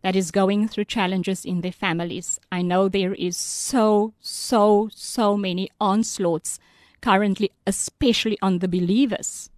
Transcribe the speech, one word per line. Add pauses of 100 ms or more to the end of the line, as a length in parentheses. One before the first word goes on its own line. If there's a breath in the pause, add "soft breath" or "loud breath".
that
is
going
through
challenges
in
their
families. (100)
I
know
there
is
so,
so,
so
many (100)
onslaughts (400 soft breath)
currently, (140)
especially
on
the
believers